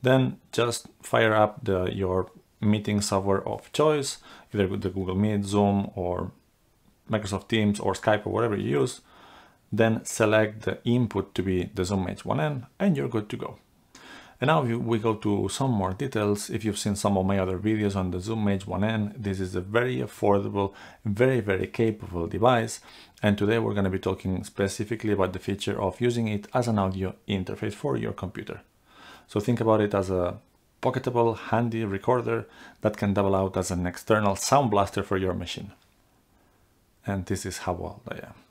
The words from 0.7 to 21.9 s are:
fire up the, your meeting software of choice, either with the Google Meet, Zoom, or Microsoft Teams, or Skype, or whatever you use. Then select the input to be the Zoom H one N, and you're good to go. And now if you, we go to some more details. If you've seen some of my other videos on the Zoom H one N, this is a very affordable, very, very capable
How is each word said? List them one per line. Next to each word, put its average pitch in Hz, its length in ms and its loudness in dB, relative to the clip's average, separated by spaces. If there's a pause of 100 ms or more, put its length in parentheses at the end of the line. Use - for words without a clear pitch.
fire 113 340 2
up 107 300 2
the, 92 220 0
your 92 440 -2 (300)
meeting 104 400 2
software 98 480 0
of - 240 -8
choice, 151 460 2 (340)
either 101 160 2
with 98 140 -4
the 95 80 -2
Google 92 240 -4
Meet, 101 320 2
Zoom, 101 480 2
or 90 360 -4 (800)
Microsoft 104 380 -4
Teams, 104 320 2
or 95 140 0
Skype, 107 320 0
or 98 80 -2
whatever 110 200 0
you 113 260 0
use. 127 200 -2 (720)
Then 110 320 2
select 107 600 2
the - 200 -4
input 117 520 0
to 92 60 -2
be 92 320 0
the 92 120 0
Zoom 95 200 0
H - 160 -8
one - 160 -2
N, 147 280 -2 (120)
and 185 200 4
you're 139 100 -2
good 110 220 -2
to 87 80 -6
go. - 180 -10 (880)
And 131 60 2
now 156 140 4
if 123 60 0
you, 117 100 0
we 117 200 0
go 110 160 2
to 101 340 0
some 135 220 -2
more 95 240 0
details. 104 560 -2
If 107 160 -4
you've 101 120 -2
seen 101 180 -2
some 101 200 0
of 95 80 2
my 98 140 2
other 92 200 -2
videos 104 380 0
on 92 140 -2
the 90 100 -4
Zoom 107 260 -2
H 98 200 0
one 92 180 -2
N, 107 320 -2
this 98 240 -4
is 92 140 -6
a 92 80 -2
very 123 380 0
affordable, 101 760 0 (320)
very, 120 340 2
very 98 260 0
capable 98 600 -2